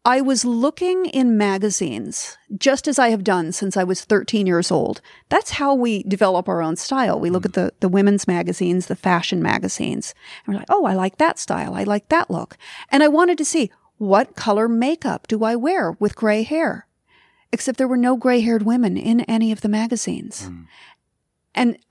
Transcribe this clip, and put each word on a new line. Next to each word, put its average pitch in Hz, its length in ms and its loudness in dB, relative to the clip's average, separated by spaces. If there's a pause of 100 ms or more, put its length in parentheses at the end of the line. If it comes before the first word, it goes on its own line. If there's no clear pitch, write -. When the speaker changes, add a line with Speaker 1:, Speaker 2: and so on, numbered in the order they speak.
Speaker 1:
I 254 160 4
was 262 240 0
looking 311 640 0
in 247 300 2
magazines, 196 1000 -2 (200)
just 269 320 0
as 277 100 0
I 247 120 4
have 202 140 -2
done 180 280 0
since 196 240 -4
I 185 80 2
was 185 200 -4
thirteen 208 420 0
years 175 240 2
old. - 300 -2 (280)
That's 403 240 0
how 277 220 0
we 233 300 0
develop 190 440 2
our 175 140 -2
own 160 140 -2
style. 262 440 -2
We 170 100 -2
look 180 120 0
Speaker 2:
Mm. 208 40 -6
Speaker 1:
at 185 80 -2
the, 185 260 0
the 190 80 2
women's 196 400 4
magazines, 175 580 -2
the - 100 -6
fashion 175 460 -2
magazines, - 720 -4 (320)
and 202 80 -4
we're 196 60 -6
like, - 100 -14
"Oh, 370 160 2
I 190 80 0
like 190 240 -2
that 320 200 0
style. - 360 -6
I 190 100 -4
like 208 240 -2
that 330 220 2
look." - 260 -6 (340)
And 285 120 4
I 302 60 8
wanted 339 300 4
to 302 60 -2
see, 277 260 -2 (280)
what 208 380 2
color 220 320 0
makeup 247 600 -2
do 220 160 0
I 226 120 0
wear 254 440 0
with 208 160 0
gray 214 260 2
hair? 302 440 -2 (680)
Except 247 260 -4
there 262 100 2
were 254 80 0
no 247 200 2
gray-haired 233 460 2
women 220 340 0
in 226 260 2
any 226 300 0
of 214 80 -6
the 220 80 -2
magazines. 214 800 -4
Speaker 2:
Mm. 80 160 -16 (880)
Speaker 1:
And 233 240 0 (120)